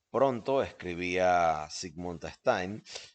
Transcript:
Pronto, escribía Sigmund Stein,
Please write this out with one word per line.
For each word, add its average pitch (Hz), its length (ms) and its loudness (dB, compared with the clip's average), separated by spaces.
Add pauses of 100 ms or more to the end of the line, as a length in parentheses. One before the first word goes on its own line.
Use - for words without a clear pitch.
(120)
Pronto, 127 500 2
escribía 87 1080 0
Sigmund 87 560 -10
Stein, 101 560 -2 (320)